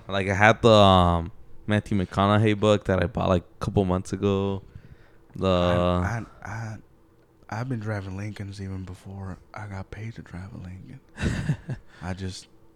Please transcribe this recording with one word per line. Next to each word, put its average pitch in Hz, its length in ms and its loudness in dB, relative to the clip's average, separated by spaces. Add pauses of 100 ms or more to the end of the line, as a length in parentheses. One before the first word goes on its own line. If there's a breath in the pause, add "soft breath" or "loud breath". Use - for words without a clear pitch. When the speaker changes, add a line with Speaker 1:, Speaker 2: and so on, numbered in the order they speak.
Speaker 1:
Like, 95 200 -2
I 98 60 0
had 107 300 6
the, 117 80 8
um, 90 600 6 (360)
Matthew 104 360 -2
McConaughey 104 560 2
book 104 260 2
that 92 180 2
I - 20 0
bought, 92 240 -2
like, 90 140 2
a - 200 -14
couple 101 220 0
months 90 260 -2
ago. 98 520 -2 (720 soft breath)
The 92 120 -4
Speaker 2:
I, 90 760 2 (200)
I, - 60 -12
I, 107 280 -10 (720)
I've 117 200 -8
been 120 100 -4
driving 101 380 -8
Lincolns 101 440 -10
even 95 220 -8
before 95 540 -14 (160)
I 101 140 -14
got 95 240 -12
paid 110 240 -12
to - 60 -16
drive 92 320 -14
a - 40 -16
Lincoln. 92 420 -16 (160)
Speaker 1:
<laughs> - 880 -6
Speaker 2:
I 90 120 -8
just, 92 340 -10 (280)